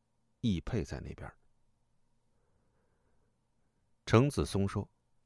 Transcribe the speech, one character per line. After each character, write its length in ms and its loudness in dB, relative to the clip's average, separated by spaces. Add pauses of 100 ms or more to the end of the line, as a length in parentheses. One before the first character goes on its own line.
(400)
易 200 0
配 220 -4
在 160 -10
那 160 -12
边 100 -14
儿。” 140 -18 (2750)
程 240 6
子 160 0
松 240 -2
说， 220 -6 (360)